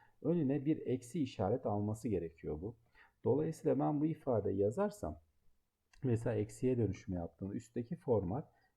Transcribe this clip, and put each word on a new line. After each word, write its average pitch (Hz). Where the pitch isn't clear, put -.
önüne 143
bir -
eksi 131
işaret 107
alması 107
gerekiyor 82
bu. 110
Dolayısıyla 143
ben 151
bu 151
ifadeyi 107
yazarsam, 110
mesela 117
eksiye 120
dönüşümü 95
yaptığımda 95
üstteki 120
format 107